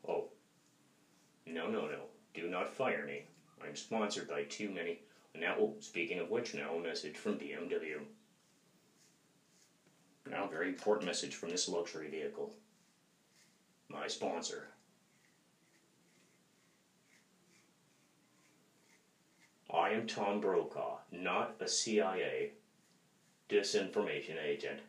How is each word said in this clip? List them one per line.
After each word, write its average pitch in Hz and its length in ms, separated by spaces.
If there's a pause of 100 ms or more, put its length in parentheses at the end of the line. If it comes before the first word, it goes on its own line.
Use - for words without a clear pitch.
Oh. - 180 (1200)
No, 82 220
no, 107 200
no. - 160 (300)
Do 95 140
not 90 260
fire - 320
me. - 180 (400)
I'm 107 120
sponsored 104 520
by - 160
too - 260
many. 85 320 (320)
And 82 100
that 87 160
will, 107 200
speaking 87 400
of 85 100
which, - 240
now - 220
a 85 60
message 76 360
from - 200
B 73 160
M 85 160
W. 78 320 (2250)
Now 73 160
a - 40
very 85 200
important 92 360
message 78 300
from 87 140
this 87 180
luxury 80 420
vehicle. 73 440 (1400)
My - 180
sponsor. - 600 (4000)
I - 180
am 110 140
Tom 104 360
Brokaw, - 560 (140)
not 90 480
a - 80
C - 340
I 92 160
A - 340 (1000)
disinformation 95 920
agent. - 480